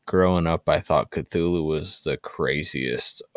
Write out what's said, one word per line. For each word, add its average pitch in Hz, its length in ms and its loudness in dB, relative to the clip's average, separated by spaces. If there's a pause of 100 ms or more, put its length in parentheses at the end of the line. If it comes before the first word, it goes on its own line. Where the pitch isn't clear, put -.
growing 92 400 4
up, 82 240 0
I 76 100 4
thought - 300 2
Cthulhu 85 560 0
was 78 340 -4
the 71 160 -4
craziest, - 1080 -4 (140)